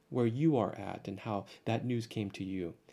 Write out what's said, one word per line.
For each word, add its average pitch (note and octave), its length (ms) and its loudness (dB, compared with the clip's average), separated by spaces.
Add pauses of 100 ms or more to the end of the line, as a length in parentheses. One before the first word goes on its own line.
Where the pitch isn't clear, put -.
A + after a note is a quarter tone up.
(100)
where B2 160 4
you C#3+ 300 4
are G2+ 200 2
at, F#2+ 320 -8
and G2 120 -6
how G2+ 260 -4 (180)
that A2+ 200 0
news A#2+ 220 0
came G#2 240 -4
to - 140 -8
you, F#2 300 -4 (180)